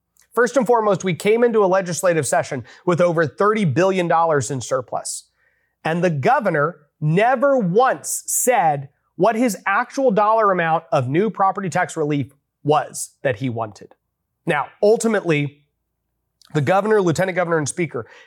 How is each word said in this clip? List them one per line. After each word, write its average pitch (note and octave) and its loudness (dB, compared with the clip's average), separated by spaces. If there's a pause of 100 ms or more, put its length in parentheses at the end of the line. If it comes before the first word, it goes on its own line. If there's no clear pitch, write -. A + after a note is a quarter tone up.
(340)
First A#3+ 0
and A#3+ 2
foremost, G#3+ 2
we F#3 0
came G#3+ 0
into A3+ 4
a F#3+ 4
legislative F3 0
session D3+ -2 (200)
with F3 2
over E3+ 2
thirty G#3 0
billion F3 0
dollars E3 0
in C3+ -6
surplus. - -8 (560)
And E3+ -2
the F#3 2
governor E3 0 (180)
never A#3 2
once G#3 0
said D#3+ 0 (260)
what G#3+ 0
his A3+ -2
actual A#3+ -2
dollar G#3+ 2
amount E3 0
of C3 0
new F#3 0
property F#3+ -2
tax F3 -4
relief D3 -2 (300)
was - -2
that B2+ -2
he B2+ -6
wanted. A2+ -10 (500)
Now, D3 -2 (160)
ultimately, G3 0 (920)
the D#3 0
governor, G3 2
lieutenant F3+ 0
governor, E3+ 0
and D3 -2
speaker C3+ -6 (220)